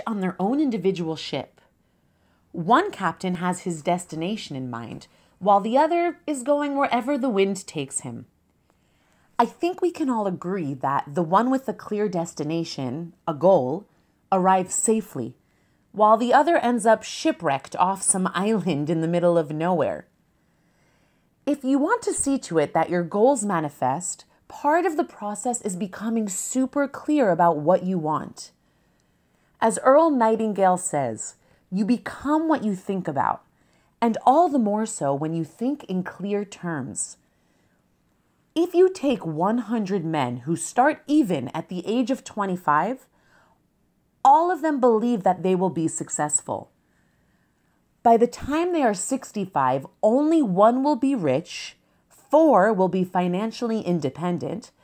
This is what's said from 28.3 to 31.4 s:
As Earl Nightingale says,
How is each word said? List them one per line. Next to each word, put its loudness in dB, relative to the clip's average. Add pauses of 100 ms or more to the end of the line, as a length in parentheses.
As 2
Earl 6
Nightingale 2
says, -4 (340)